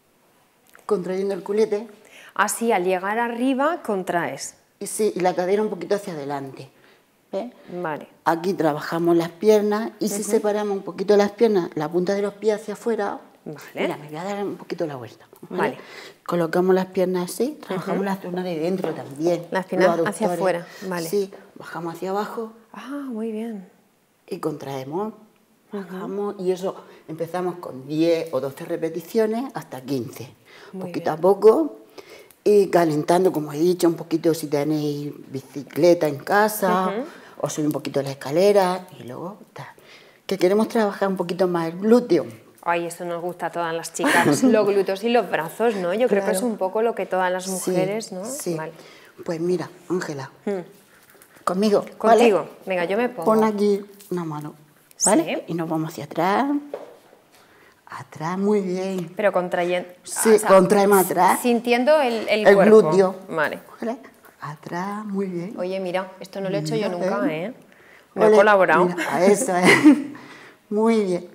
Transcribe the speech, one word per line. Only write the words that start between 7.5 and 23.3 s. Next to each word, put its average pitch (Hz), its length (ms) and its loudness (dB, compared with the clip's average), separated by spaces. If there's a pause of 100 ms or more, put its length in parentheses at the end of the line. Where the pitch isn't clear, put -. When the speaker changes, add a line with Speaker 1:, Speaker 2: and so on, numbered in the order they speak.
Speaker 2:
Vale. 156 260 -6 (160)
Speaker 1:
Aquí 170 300 0
trabajamos 160 640 0
las 170 140 0
piernas 214 600 2 (100)
y 208 80 -2
si 202 140 -4
Speaker 2:
Ujú. 208 80 -8
Speaker 1:
separamos 208 460 0
un 190 60 -8
poquito 196 340 0
las 202 160 4
piernas, 202 420 2
la 151 160 -4
punta 180 240 0
de 202 80 -2
los 196 120 -6
pies 208 260 0
hacia 208 140 -10
afuera, 214 460 -4 (240)
Speaker 2:
Vale. 151 140 -12 (160)
Speaker 1:
mira, 226 220 -4
me 147 120 -16
voy 151 80 -12
a 170 80 -8
dar 202 200 -6
un 180 120 -6
poquito 175 300 -8
la 143 100 -8
vuelta. 120 300 -16 (240)
¿vale? 180 120 -10
Speaker 2:
Vale. 151 160 -2 (480)
Speaker 1:
Colocamos 175 480 2
las 185 120 2
piernas 180 460 -2
así, 269 280 -4
trabajamos 180 380 -4
Speaker 2:
Ujú. 196 60 -2
Speaker 1:
la 196 120 -2
zona 185 260 -6
de 180 160 -4
dentro 180 360 -2
también. 156 560 -2
Speaker 2:
Las 185 160 -2
piernas 170 320 2
Speaker 1:
Los 170 100 2
Speaker 2:
hacia 208 200 -2
Speaker 1:
aductores. 175 340 -2
Speaker 2:
afuera, - 280 -14
vale. 170 180 -6
Speaker 1:
Sí, 196 220 -2 (260)
bajamos 165 380 -10
hacia 185 160 -8
abajo. 214 420 -6 (200)
Speaker 2:
Ah, 254 380 -12
muy 226 220 -8